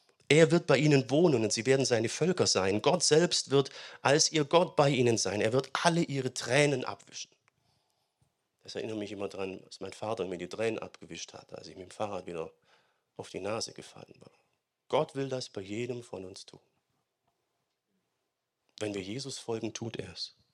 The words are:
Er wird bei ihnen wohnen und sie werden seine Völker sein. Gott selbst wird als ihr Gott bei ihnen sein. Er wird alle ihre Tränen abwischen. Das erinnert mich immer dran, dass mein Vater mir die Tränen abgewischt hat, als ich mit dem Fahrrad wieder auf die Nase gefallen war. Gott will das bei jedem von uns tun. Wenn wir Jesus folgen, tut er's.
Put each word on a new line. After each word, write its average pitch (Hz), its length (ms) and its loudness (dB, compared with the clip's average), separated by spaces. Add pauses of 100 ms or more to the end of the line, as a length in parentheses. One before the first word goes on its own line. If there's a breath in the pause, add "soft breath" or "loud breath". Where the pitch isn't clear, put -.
(280 soft breath)
Er 151 240 8
wird 170 160 4
bei 139 100 6
ihnen 139 320 4
wohnen 147 320 4
und 104 100 0
sie 110 140 -4
werden 131 180 4
seine 113 240 2
Völker 160 380 0
sein. 98 340 2
Gott 139 220 2
selbst 160 480 2
wird 135 200 2 (300 loud breath)
als 147 300 4
ihr 151 140 2
Gott 175 320 4
bei 147 140 6
ihnen 120 280 4
sein. 98 220 -2
Er 110 120 2
wird 131 200 0
alle 170 300 2
ihre 135 300 -4
Tränen 143 520 0
abwischen. - 480 -12 (1300)
Das 101 140 -16
erinnert 110 220 -8
mich 104 120 -8
immer 101 180 -8
dran, 95 360 -8
dass - 160 -20
mein 95 120 -12
Vater 107 320 -6
mir 90 140 -6
die 87 100 -10
Tränen 110 300 -4
abgewischt - 560 -14
hat, - 180 -20
als - 140 -16
ich 80 80 -18
mit 92 160 -16
dem - 0 -
Fahrrad 101 360 -8
wieder 82 260 -8 (640 soft breath)
auf - 140 -14
die 95 100 -10
Nase 104 320 -6
gefallen - 480 -20
war. - 100 -20 (580)
Gott 143 260 -2
will 135 160 -6
das 127 180 -8
bei 101 140 -12
jedem 120 400 -8
von 95 240 -14
uns 95 180 -18
tun. - 160 -20 (2250)
Wenn 104 160 -6
wir 98 80 -6
Jesus 127 360 -10
folgen, 113 340 -6
tut - 240 -10
er's. - 400 -12 (180)